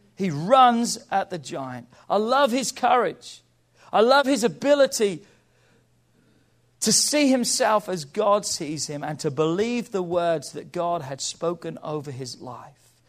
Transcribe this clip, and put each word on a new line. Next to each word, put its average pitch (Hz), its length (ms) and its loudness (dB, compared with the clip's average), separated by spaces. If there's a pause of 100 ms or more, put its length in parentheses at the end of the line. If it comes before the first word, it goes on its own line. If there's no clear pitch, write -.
(160)
He 190 160 -2
runs 233 680 4 (140)
at 196 180 -2
the 185 80 -8
giant. 131 500 -12 (220)
I 185 80 2
love 247 320 2
his 240 220 -2
courage. 240 720 -2 (480)
I 196 100 4
love 269 240 6
his 254 180 0
ability 233 800 2 (1600)
to - 120 0
see 294 380 2
himself 233 580 2
as 185 180 -4
God 202 380 2
sees 151 440 -6
him 147 160 -8
and 147 160 -8
to 156 100 -2
believe 180 640 0
the 190 100 -2
words 170 520 -2
that 147 180 -14
God 170 320 -4
had 135 180 -10
spoken 165 640 -6
over 151 260 -8
his 127 320 -12
life. - 540 -18 (140)